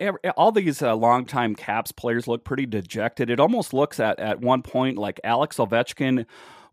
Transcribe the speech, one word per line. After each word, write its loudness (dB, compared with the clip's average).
ev-, -4
all 4
these, 0
uh, 2
longtime 2
Caps -4
players -4
look -2
pretty -4
dejected. -4
It 2
almost 2
looks 0
at, 0
at -4
one 2
point -2
like -6
Alex 0
Ovechkin 0